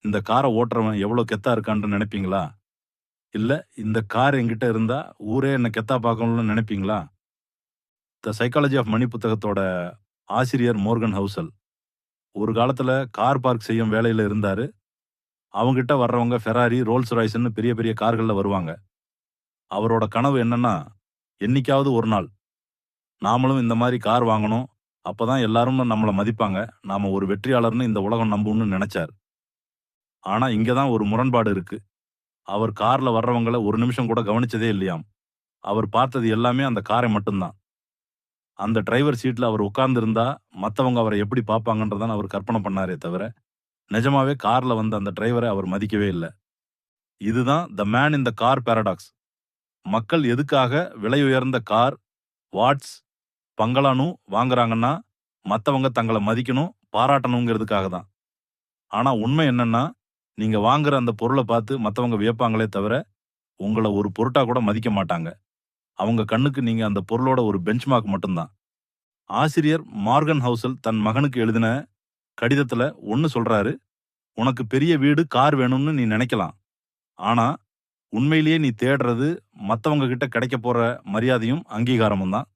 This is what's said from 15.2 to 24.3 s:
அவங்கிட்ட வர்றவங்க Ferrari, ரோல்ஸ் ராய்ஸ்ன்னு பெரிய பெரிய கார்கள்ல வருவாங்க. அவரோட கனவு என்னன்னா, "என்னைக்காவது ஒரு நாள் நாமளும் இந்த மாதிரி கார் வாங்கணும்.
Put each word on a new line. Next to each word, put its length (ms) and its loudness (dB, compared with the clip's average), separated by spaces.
அவங்கிட்ட 400 2
வர்றவங்க 520 2
Ferrari, 360 2
ரோல்ஸ் 320 0
ராய்ஸ்ன்னு 340 0
பெரிய 260 -2
பெரிய 280 -2
கார்கள்ல 340 0
வருவாங்க. 460 -2
அவரோட 380 0
கனவு 360 0
என்னன்னா, 440 0
"என்னைக்காவது 520 2
ஒரு 160 0
நாள் 220 0
நாமளும் 360 2
இந்த 140 0
மாதிரி 220 2
கார் 260 2
வாங்கணும். 420 0